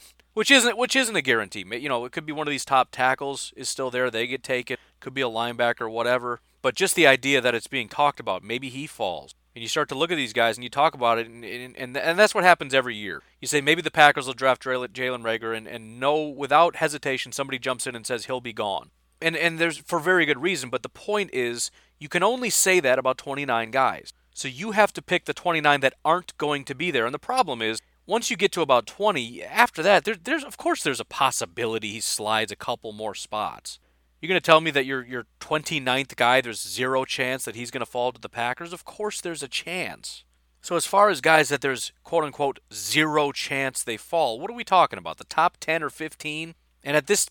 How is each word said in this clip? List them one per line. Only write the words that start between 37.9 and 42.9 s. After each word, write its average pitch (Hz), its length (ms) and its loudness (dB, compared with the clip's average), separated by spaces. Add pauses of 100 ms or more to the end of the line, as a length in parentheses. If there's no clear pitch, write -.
to 117 80 -20
the - 80 -12
Packers? 127 440 -6
Of 180 120 -14
course - 360 -8
there's 160 220 -8
a 135 60 -10
chance. - 760 -10 (360)
So - 160 -4
as 160 100 0
far 202 240 6
as 151 100 -2
guys 156 280 6
that 143 120 0
there's 131 320 -4 (120)
quote-unquote 147 560 -2 (120)
zero 151 600 2